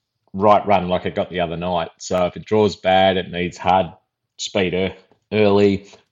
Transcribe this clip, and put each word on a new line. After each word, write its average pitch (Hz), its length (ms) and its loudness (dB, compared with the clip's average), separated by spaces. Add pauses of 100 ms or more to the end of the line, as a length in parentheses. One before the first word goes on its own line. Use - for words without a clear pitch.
(340)
right 98 320 2
run 90 220 2
like 90 200 -2
it - 80 -6
got 98 160 -4
the 90 80 -6
other 82 180 -4
night. 85 400 -4
So - 300 -2
if 87 100 -8
it 85 80 -14
draws 107 300 2
bad, 95 420 2
it 90 140 -6
needs 87 260 -6
hard 92 300 2 (500)
speed 90 380 -4
ear-, 92 200 -4 (380)
early, 101 560 2 (220)